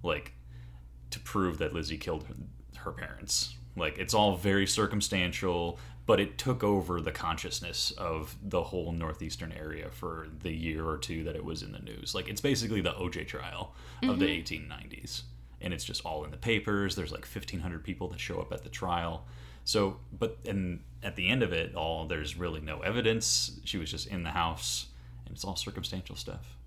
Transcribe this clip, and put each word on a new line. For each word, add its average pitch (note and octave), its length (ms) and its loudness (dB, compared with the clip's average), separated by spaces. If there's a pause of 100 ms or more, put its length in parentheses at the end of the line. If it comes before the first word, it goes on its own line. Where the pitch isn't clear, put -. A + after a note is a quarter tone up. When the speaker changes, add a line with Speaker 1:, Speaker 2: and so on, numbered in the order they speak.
Speaker 1:
like, D2+ 300 0 (760)
to - 100 -4
prove F2+ 380 2
that D#2+ 160 0
Lizzie D#2+ 240 -2
killed D#2+ 280 -2
her, - 100 -8 (460)
her - 100 -6
parents. - 640 -2 (200)
Like, D#2+ 220 2
it's F#2 160 0
all G#2 240 8
very G2 300 6
circumstantial, F#2 1080 2 (280)
but G#2+ 140 8
it - 180 2
took B2 260 2
over F2+ 380 4
the D#2+ 100 0
consciousness - 800 -2
of D#2+ 500 -2
the F#2 220 2
whole E2+ 280 0
northeastern E2 600 -2
area D#2 400 -6
for D#2+ 360 -4 (160)
the E2+ 80 0
year D#2+ 340 0
or D#2 120 2
two D#2+ 280 -2
that D2+ 100 -2
it - 80 -4
was D#2+ 200 -4
in - 80 -8
the - 80 -8
news. - 360 -6
Like, F#2 140 -2
it's G#2 120 -4
basically A#2 400 4
the - 140 4
O F2+ 140 0
J E2+ 140 -4
trial E2+ 500 -6 (300)
of - 160 4
the F#2+ 60 6
Speaker 2:
Mm-hmm. D#2+ 80 4
Speaker 1:
eighteen E2 340 -4
nineties. - 560 -8 (380)
And F2+ 120 0
it's E2 100 -4
just - 220 -4
all D#2 200 -2
in D2+ 60 -8
the - 60 -8
papers. G2+ 580 4
There's, E2 160 -2
like, - 140 -8
fifteen - 340 -6
hundred E2 240 -4
people F#2 260 -4
that E2+ 100 -6
show F2+ 200 -4
up - 140 -4
at - 100 -6
the - 60 -10
trial. E2+ 560 0 (380)
So, G2+ 340 4 (200)
but, A2+ 280 0
and F#2 360 0 (200)
at F#2 140 -2
the F2+ 120 2
end B2 160 6
of F2+ 100 4
it E2 220 2
all, D#2+ 300 0
there's D#2 320 -2
really D#2+ 240 -2
no D#2 200 -4
evidence. A2+ 840 4
She - 160 -2
was D#2 100 -2
just E2 180 -4
in F#2 160 -2
the E2 60 -2
house, E2 580 2 (380)
and - 100 -10
it's - 80 -6
all F#2 120 -4
circumstantial - 600 -4
stuff. - 400 -8 (120)